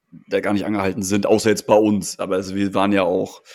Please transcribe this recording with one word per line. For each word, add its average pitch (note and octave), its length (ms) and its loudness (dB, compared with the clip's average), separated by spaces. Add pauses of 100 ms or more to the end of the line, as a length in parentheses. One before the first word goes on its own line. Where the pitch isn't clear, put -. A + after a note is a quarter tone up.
(280)
da G2 120 -2
gar F#2+ 120 -2
nicht G2 140 -2
angehalten G2 360 -2
sind, G2 240 0
außer G#2+ 240 2
jetzt G2+ 160 -2
bei G#2+ 80 4
uns. G#2+ 460 2
Aber F#2 160 -2
also F#2+ 180 -6
wir G2 200 -2
waren G2+ 180 0
ja G2 100 2
auch F#2 400 -2 (120)